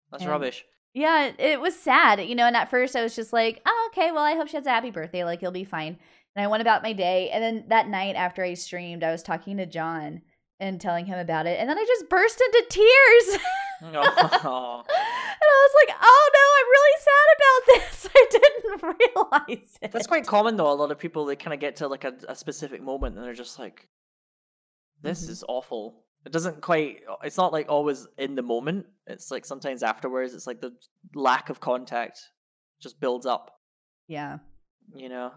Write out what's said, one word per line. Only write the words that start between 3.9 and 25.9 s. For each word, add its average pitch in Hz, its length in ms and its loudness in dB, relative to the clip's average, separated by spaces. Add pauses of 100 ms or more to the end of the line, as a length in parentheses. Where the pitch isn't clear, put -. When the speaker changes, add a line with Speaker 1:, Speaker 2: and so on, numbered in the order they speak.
Speaker 2:
okay, 349 180 -2
well, 302 140 -2
I 302 100 0
hope 311 140 -6
she 311 80 -10
has 277 100 -8
a 269 40 -2
happy 240 200 -2
birthday, 175 340 -8
like, 175 180 -6
you'll 180 100 -6
be 185 120 -8
fine." 165 340 -12 (360)
And 202 100 -4
I 202 40 -2
went 214 140 -2
about 220 200 2
my 220 100 -6
day, 185 380 -2
and 220 120 -4
then 226 260 -6
that 220 200 0
night 196 280 -6
after 185 260 -6
I 180 120 -6
streamed, 175 500 -12
I 165 80 -2
was 165 100 -8
talking 185 360 -10
to 185 80 -8
John 160 560 -10 (380)
and 190 200 -8
telling 175 260 -6
him 185 120 -8
about 160 280 -4
it, 175 140 -4
and 233 100 -4
then 339 80 -4
I 427 60 -4
just 453 240 -2
burst 381 320 0
into 466 300 2
tears. 453 720 6 (400)
<laughs> - 20 -20
Speaker 1:
Aw. 135 960 0
Speaker 2:
And 831 720 -2
I 554 180 8
was 554 180 6
like, - 160 -8
"Oh, 554 320 8
no, 554 100 8 (140)
I'm 494 120 2
really 571 300 6
sad 587 360 6
about 523 300 4
this." - 440 4
<laughs> - 60 6
I 494 140 10
didn't 466 520 2 (340)
realize - 680 -4
it. 202 100 -12
Speaker 1:
That's 233 160 -6
quite 302 180 -2
common, 214 300 0
though. 151 160 0
A - 20 2
lot 143 160 -2
of 147 80 -8
people, 156 260 -8
they 139 120 -6
kinda 147 200 -10
get 143 200 -8
to, 151 100 -8
like, 135 180 -8
a, 127 100 -8 (140)
a 131 60 -14
specific 139 480 -14
moment, 135 340 -8
and 117 80 -16
they're 120 100 -14
just 120 240 -18
like, - 300 -20 (1120)
"This 160 220 -10
Speaker 2:
Mm-hmm. 156 100 -16
Speaker 1:
is - 160 -18
awful." 117 560 -12 (220)